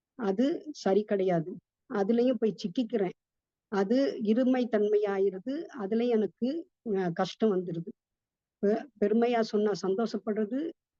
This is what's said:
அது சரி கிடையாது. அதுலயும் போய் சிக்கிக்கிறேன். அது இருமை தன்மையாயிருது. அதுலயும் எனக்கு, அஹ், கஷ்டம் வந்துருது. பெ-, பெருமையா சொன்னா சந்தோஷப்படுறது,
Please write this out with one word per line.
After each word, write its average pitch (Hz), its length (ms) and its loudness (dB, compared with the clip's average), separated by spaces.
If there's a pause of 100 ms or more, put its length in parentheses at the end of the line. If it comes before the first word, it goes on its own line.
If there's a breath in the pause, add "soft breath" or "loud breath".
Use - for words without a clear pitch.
(200)
அது 202 260 2 (280)
சரி 196 300 2
கிடையாது. 185 480 0 (380)
அதுலயும் 233 500 2
போய் 214 200 0
சிக்கிக்கிறேன். 208 560 -2 (560)
அது 202 260 2 (260)
இருமை 247 420 2
தன்மையாயிருது. 208 880 0 (200)
அதுலயும் 226 400 0
எனக்கு, 214 320 -2 (420)
அஹ், 190 240 0
கஷ்டம் 196 380 0
வந்துருது. 175 380 -4 (720)
பெ-, 214 220 2 (100)
பெருமையா 233 460 2
சொன்னா 214 360 0
சந்தோஷப்படுறது, 214 840 -2 (400)